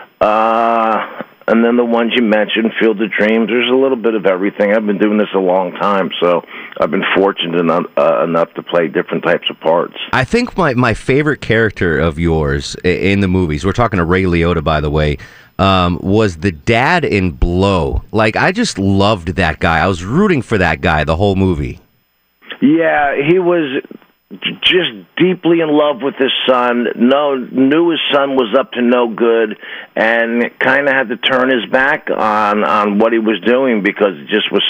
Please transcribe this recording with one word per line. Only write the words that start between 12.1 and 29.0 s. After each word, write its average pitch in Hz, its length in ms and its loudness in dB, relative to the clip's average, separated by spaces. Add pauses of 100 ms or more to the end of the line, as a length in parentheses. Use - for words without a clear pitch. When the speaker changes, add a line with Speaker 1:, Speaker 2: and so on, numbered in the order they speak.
Speaker 2:
yours 78 680 -2
i-, 87 40 0
in 95 320 0
the 98 80 2
movies, 87 360 0
we're 95 100 0
talking 117 240 -2
to 85 80 0
Ray 92 180 2
Liotta, 85 400 0
by 78 180 0
the 76 80 -2
way, 73 300 0 (400)
um, 92 420 2
was 98 360 0
the 90 140 -2
dad 123 540 0
in 92 260 0
Blow. 87 800 0
Like, 110 240 0
I 139 160 0
just 208 280 -4
loved 98 560 0
that 80 240 -2
guy. 82 200 2
I 85 80 2
was 87 160 -4
rooting 156 380 0
for 110 160 -2
that 80 240 0
guy 78 220 2
the 80 140 -2
whole 98 180 2
movie. 85 440 -2 (800)
Speaker 1:
Yeah, 151 600 2
he 160 160 2
was 170 460 -2 (480)
j-, - 320 -10
just 165 280 2 (260)
deeply 170 440 2
in 156 80 -2
love 147 320 2
with 135 140 -4
his 131 160 0 (160)
son. 123 480 2
No, 139 400 2
knew 135 560 2
his 147 80 -2 (120)
son 139 260 0
was 117 200 2
up 131 140 -2
to 120 100 -4
no 120 320 2